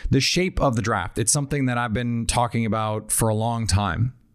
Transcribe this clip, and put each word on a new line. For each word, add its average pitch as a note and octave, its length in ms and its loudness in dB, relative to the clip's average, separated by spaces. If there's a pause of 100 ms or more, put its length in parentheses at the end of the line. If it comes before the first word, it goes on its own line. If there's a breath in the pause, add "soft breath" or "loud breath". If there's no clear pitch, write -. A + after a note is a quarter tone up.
(100)
The C#3 100 6
shape F#3 400 0
of C3+ 140 2
the G#2 80 -2
draft, G2 360 -2
it's G#2 120 0
something C#3+ 360 0
that B2 100 0
I've A#2+ 160 -2
been A#2+ 320 -2
talking A#2+ 400 0
about G#2+ 480 -2
for - 160 2
a G#2+ 60 2
long A2+ 320 0
time. G2 480 2 (200)